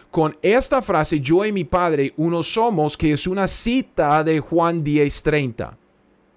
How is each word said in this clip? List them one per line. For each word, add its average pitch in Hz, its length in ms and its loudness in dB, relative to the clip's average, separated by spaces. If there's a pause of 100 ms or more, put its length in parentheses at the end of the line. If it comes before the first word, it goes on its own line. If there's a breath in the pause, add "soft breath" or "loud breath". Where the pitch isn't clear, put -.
(100)
con 156 320 -2
esta 254 400 2
frase, 160 360 0
"Yo 165 260 2
y 214 60 -2
mi 190 140 -2
Padre 156 540 0
uno 170 240 0
somos", 190 540 0
que 156 160 0
es 143 140 -2
una 190 220 0
cita 165 760 0
de 160 180 0
Juan 170 440 0
diez 147 380 0
treinta. 139 540 -4 (600)